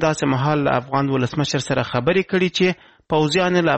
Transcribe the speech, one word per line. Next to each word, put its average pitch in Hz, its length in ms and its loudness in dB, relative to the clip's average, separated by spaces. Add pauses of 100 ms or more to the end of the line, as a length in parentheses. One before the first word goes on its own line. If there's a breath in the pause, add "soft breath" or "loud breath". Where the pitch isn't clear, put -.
داسې 151 300 0
مهال 143 340 0
له 131 140 0
افغان 139 280 -2
ولسمشر 135 600 -2
سره 131 180 -2
خبرې 165 440 0
کړي 185 260 0
چې 180 100 2 (420 soft breath)
پوځیان 180 480 2 (100)
له 147 100 2